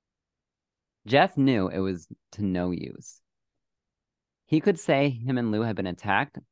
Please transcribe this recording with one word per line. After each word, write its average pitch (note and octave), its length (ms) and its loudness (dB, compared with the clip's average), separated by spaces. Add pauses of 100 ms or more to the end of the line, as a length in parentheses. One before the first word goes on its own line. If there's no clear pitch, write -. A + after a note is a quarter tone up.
(1080)
Jeff C#3+ 280 4
knew C3 320 2
it F2+ 120 -4
was F#2+ 280 -4 (260)
to G#2 100 -8
no F2+ 280 0
use. - 500 -10 (1300)
He D#3 140 2
could G3 180 2
say C#3+ 300 2
him B2 300 -2
and A#2 120 -2
Lou G#2+ 100 0
had A2+ 140 -2
been F#2+ 120 -4
attacked, G2 480 -2
but - 160 -16